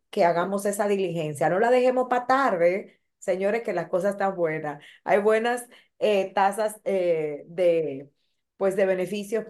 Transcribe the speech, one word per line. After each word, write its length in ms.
que 160
hagamos 400
esa 220
diligencia, 600
no 100
la 120
dejemos 400
pa' 160
tarde, 720
señores, 440
que 100
las 160
cosas 240
están 240
buenas. 480
Hay 160
buenas, 460
eh, 340
tasas, 500
eh, 600
de, 640
pues, 180
de 80
beneficios 640